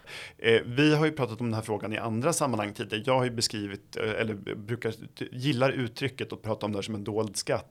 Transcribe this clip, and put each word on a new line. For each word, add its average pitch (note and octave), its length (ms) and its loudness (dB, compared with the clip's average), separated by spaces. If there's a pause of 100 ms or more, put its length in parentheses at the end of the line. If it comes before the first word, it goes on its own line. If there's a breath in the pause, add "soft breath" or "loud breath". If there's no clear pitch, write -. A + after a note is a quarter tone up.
(380 loud breath)
Eh, A2+ 260 6
vi D3 300 6
har D3+ 120 4
ju D3+ 60 2
pratat A#2 280 -2
om B2 60 0
den A2+ 80 0
här A2 80 0
frågan G#2 300 -4
i G#2+ 60 -2
andra A#2 340 0
sammanhang A2+ 400 0
tidigare. G#2+ 340 -4
Jag C3+ 120 6
har B2+ 60 4
ju B2+ 60 0
beskrivit, G#2 680 -4
eh, A2 140 0
eller G#2+ 240 0 (200)
brukar, A2 400 -4 (380)
gillar B2+ 380 2
uttrycket A#2+ 640 -4
att A2 100 -8
prata G#2+ 240 -2
om A2 60 -2
det G2+ 60 -2
här G2 40 -2
som G#2+ 120 -6
en G#2 100 -6
dold G#2+ 320 -2
skatt, - 340 -2